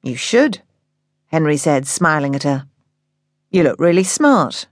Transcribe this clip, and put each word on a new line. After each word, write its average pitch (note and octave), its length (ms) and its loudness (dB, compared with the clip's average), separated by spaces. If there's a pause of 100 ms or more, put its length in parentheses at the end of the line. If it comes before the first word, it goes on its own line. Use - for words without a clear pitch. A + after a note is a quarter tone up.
"You B2+ 140 -8
should," B3 460 0 (640)
Henry D3+ 300 0
said, C#3 300 0
smiling D3+ 500 -2
at C#3 80 -8
her. C#3 240 -2 (800)
"You F3+ 140 2
look - 160 0
really F3 240 2
smart." G#3 680 0